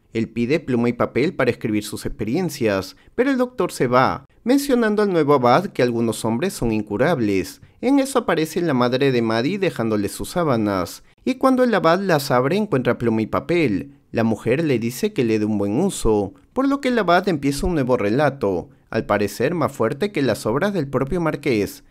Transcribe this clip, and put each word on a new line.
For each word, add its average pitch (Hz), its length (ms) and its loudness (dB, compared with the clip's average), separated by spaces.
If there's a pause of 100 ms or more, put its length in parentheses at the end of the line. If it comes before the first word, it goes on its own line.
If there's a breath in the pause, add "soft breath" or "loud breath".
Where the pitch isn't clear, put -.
(140)
Él 113 160 -2
pide 120 300 -2
pluma 120 300 0
y 120 40 -2
papel 127 400 0
para 127 180 2
escribir 107 320 -2
sus - 220 -12
experiencias, 113 880 -2 (200 soft breath)
pero 254 160 2
el 262 60 0
doctor 247 340 -2
se - 160 -2
va, 120 380 2 (180 soft breath)
mencionando 240 580 2
al 208 100 2
nuevo 156 220 4
abad 139 340 4
que - 140 -4
algunos 117 420 0
hombres 117 300 -2
son 120 180 -2
incurables. 107 920 0 (200 soft breath)
En 277 180 4
eso 269 200 0
aparece 160 420 -2
la 165 120 0
madre 127 380 2
de 120 100 2
Maddie 117 380 0
dejándole 113 480 -2
sus - 220 -8
sábanas, 110 720 -2 (220 soft breath)
y 254 100 0
cuando 262 280 2
el 240 120 2
abad 165 240 4
las 170 320 0
abre, 135 240 2
encuentra 127 420 0
pluma 110 260 0
y 104 40 -2
papel. 113 720 -2 (140)
La 113 120 0
mujer 113 400 0
le 135 160 0
dice 117 320 -4
que 131 140 0
le 110 120 2
dé 107 80 0
un 107 120 -2
buen 101 240 -2
uso, 107 520 0 (200 loud breath)
por 262 120 0
lo 277 140 0
que 269 80 -4
el 247 100 2
abad 180 300 4
empieza 143 400 -2
un 180 60 0
nuevo 127 240 2
relato, 107 720 0 (220 soft breath)
al 110 140 -2
parecer 113 480 0
más 147 200 -2
fuerte 139 400 -2
que 151 80 -2
las 117 240 -2
obras 151 280 0
del 160 140 -4
propio 139 320 -2
marqués, 143 720 -2